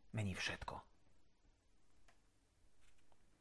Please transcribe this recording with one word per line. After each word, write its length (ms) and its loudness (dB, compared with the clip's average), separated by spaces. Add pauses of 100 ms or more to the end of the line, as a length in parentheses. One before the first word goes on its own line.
(120)
mení 240 6
všetko. 400 4 (2750)